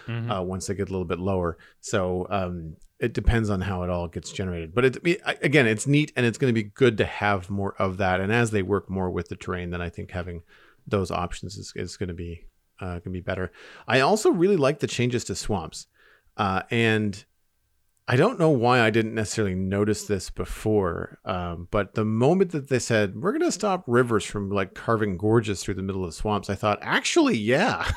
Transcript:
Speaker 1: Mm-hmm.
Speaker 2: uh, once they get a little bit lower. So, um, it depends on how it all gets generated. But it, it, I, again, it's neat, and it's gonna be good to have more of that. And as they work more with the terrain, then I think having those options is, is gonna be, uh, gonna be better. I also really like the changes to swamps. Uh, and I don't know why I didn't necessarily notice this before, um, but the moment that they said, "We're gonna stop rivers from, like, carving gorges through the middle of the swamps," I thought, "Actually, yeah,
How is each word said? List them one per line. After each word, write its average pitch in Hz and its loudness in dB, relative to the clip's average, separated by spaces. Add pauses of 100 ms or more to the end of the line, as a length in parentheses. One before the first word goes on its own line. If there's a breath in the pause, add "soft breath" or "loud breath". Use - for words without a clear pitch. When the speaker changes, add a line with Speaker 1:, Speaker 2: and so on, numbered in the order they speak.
Speaker 1:
Mm-hmm. 117 -6
Speaker 2:
uh, 95 -2
once 92 -4
they 101 -2
get 95 -4
a - -6
little 92 -2
bit 87 -4
lower. 92 0 (220 soft breath)
So, 92 -2
um, 90 -4 (240)
it 120 -2
depends 113 2
on 95 0
how 92 -4
it 90 -2
all 87 -2
gets - -10
generated. 87 -6
But 123 4
it, 120 2
it, 175 0
I, 147 -2
again, 143 4
it's 110 2
neat, 147 4
and 123 2
it's 113 2
gonna 127 2
be 110 2
good 110 2
to 101 4
have 101 -2
more 98 -2
of 95 -2
that. 92 2
And 95 0
as 117 2
they 107 2
work 92 0
more 92 -2
with 87 -4
the 92 -8
terrain, 90 -6
then 87 -4
I 87 -4
think 90 -12
having 87 -8 (420 soft breath)
those 98 0
options 87 -6
is, 98 -14
is 92 -8
gonna 90 -6
be, 85 -10 (340)
uh, 90 -8
gonna 92 -10
be 90 -6
better. 92 -4 (360 loud breath)
I 127 4
also 180 4
really 196 4
like 143 2
the 127 -2
changes 123 0
to 98 -4
swamps. 87 -6 (500 soft breath)
Uh, 95 0
and 110 2 (840)
I 120 2
don't 190 4
know 160 4
why 123 4
I 113 6
didn't 110 2
necessarily 104 -2
notice 101 0
this 95 -4
before, 90 -2
um, 87 -6
but 101 -2
the 110 0
moment 139 2
that 139 -6
they 127 0
said, 104 0
"We're 156 -2
gonna 320 0
stop 185 -2
rivers 120 4
from, 101 -4
like, 98 0
carving 107 0
gorges 107 2
through 98 -4
the 95 -6
middle 95 -4
of 85 -4
the 80 -12
swamps," 104 -2
I 101 0
thought, 104 2
"Actually, 233 2
yeah, 110 2